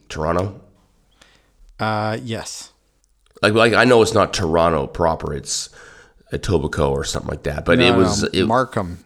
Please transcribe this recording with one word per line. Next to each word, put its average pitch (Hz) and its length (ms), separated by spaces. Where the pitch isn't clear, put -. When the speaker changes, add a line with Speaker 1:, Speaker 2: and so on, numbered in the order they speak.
Speaker 1:
Toronto? 85 540
Speaker 2:
Uh, 107 420
yes. - 520
Speaker 1:
Like, 107 120
like, 113 200
I 110 120
know 120 180
it's 101 100
not 98 220
Toronto 82 500
proper, 78 480
it's - 360
Etobicoke 73 600
or 69 120
something - 260
like 73 140
that. 73 220
But 85 140
Speaker 2:
No, 87 60
Speaker 1:
it 90 120
was, 95 240
Speaker 2:
no, - 100
Speaker 1:
it 92 140
Speaker 2:
Markham, 107 600